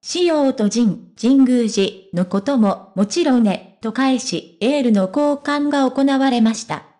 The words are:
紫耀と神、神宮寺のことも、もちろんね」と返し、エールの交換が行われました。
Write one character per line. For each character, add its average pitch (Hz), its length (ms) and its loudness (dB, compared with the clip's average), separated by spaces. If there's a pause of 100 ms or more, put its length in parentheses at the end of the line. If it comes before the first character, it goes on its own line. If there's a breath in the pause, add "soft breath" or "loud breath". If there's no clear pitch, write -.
紫 349 240 -2
耀 294 260 2
と 208 160 0
神、 214 300 0 (220)
神 247 160 4
宮 247 340 2
寺 196 200 -2 (220)
の 175 140 -2
こ 190 140 -2
と 277 180 -2
も、 208 380 0
も 196 100 0
ち 339 160 -4
ろ 269 160 2
ん 233 60 4
ね」 - 380 -4
と 220 100 -6
返 262 260 0
し、 - 420 -10
エ 277 200 0
ー 262 40 -2
ル 240 80 2
の 202 100 2
交 285 320 0
換 294 340 -4
が 277 200 0
行 262 160 -2 (140)
わ 269 120 2
れ 240 100 2
ま 220 140 4
し - 100 -12
た。 - 180 -10 (180)